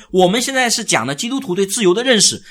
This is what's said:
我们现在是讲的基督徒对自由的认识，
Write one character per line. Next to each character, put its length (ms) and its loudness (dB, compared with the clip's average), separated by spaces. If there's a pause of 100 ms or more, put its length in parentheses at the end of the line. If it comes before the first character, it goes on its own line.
(100)
我 160 4
们 160 0
现 100 -6
在 160 0
是 140 -2
讲 240 -2
的 80 -4
基 140 -6
督 100 -4
徒 160 -6
对 100 0
自 180 -4
由 120 4
的 80 -4
认 180 2
识， 300 0